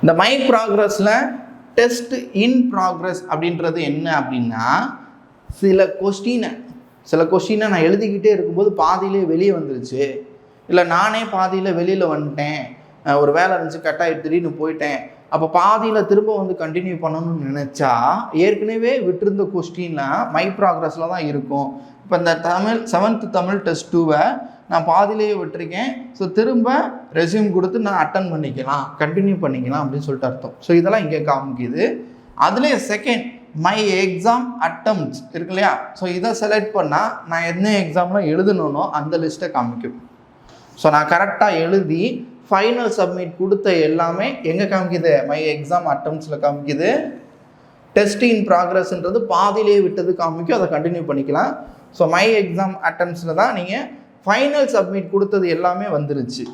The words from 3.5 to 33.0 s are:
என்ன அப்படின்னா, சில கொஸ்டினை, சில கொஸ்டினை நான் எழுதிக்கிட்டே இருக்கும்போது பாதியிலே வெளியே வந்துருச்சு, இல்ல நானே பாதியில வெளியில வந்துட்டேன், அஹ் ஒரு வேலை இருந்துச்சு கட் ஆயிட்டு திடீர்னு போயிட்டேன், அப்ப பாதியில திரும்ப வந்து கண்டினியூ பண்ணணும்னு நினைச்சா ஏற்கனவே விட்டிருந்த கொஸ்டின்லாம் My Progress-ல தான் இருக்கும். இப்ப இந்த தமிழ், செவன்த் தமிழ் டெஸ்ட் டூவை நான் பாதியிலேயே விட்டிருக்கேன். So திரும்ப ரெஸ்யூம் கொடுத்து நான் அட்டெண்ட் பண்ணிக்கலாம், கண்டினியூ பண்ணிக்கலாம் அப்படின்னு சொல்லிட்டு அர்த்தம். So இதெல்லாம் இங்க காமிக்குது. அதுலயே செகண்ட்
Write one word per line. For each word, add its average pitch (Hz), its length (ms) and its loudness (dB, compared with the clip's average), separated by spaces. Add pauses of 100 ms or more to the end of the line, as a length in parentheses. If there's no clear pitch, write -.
என்ன 151 160 -4 (120)
அப்படின்னா, 120 480 -2 (960)
சில 190 260 4 (160)
கொஸ்டினை, 202 480 -2 (600)
சில 160 120 4 (100)
கொஸ்டினை 214 400 2
நான் 165 160 4
எழுதிக்கிட்டே 202 460 2
இருக்கும்போது 180 360 2 (120)
பாதியிலே 190 400 2 (100)
வெளியே 185 240 4
வந்துருச்சு, 131 480 -4 (680)
இல்ல 175 200 6
நானே 214 300 2 (140)
பாதியில 185 440 0
வெளியில 185 320 2
வந்துட்டேன், 147 480 -4 (460)
அஹ் 143 160 4
ஒரு 143 160 4
வேலை 185 180 4
இருந்துச்சு 160 320 -6
கட் 165 160 -2
ஆயிட்டு 156 220 -2
திடீர்னு 160 340 0
போயிட்டேன், 151 400 -4 (340)
அப்ப 156 240 0
பாதியில 214 540 2
திரும்ப 214 300 2
வந்து 185 200 -4
கண்டினியூ 170 340 -4 (100)
பண்ணணும்னு 160 440 -4
நினைச்சா 139 420 -2 (520)
ஏற்கனவே 220 500 0 (140)
விட்டிருந்த 196 380 0 (100)
கொஸ்டின்லாம் 165 680 -4 (160)
My 180 80 0 (140)
Progress-ல 165 560 0
தான் 156 160 -4
இருக்கும். 139 360 -4 (360)
இப்ப 180 180 0
இந்த 170 100 4 (140)
தமிழ், 208 340 0 (100)
செவன்த் 214 460 0
தமிழ் 185 300 0
டெஸ்ட் - 260 -4
டூவை 160 320 4 (460)
நான் 170 200 2
பாதியிலேயே 208 480 2
விட்டிருக்கேன். 175 520 -6 (280)
So 196 60 -2 (120)
திரும்ப 233 320 4 (500)
ரெஸ்யூம் 196 380 2
கொடுத்து 185 300 0
நான் 196 160 0
அட்டெண்ட் 185 320 0
பண்ணிக்கலாம், 135 500 -4 (160)
கண்டினியூ 185 440 2
பண்ணிக்கலாம் 131 400 -2
அப்படின்னு 143 220 -4
சொல்லிட்டு 135 240 -2
அர்த்தம். - 240 -12 (100)
So - 140 -4
இதெல்லாம் 190 280 2
இங்க 151 120 -2 (120)
காமிக்குது. 135 540 -2 (640)
அதுலயே 247 300 2 (140)
செகண்ட் 214 340 -2 (420)